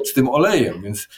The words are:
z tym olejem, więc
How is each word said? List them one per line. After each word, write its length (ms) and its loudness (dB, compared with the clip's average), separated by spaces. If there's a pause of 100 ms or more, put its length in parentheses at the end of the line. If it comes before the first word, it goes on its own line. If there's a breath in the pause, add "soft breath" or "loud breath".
z 40 -6
tym 160 2
olejem, 520 2
więc 260 -8 (100)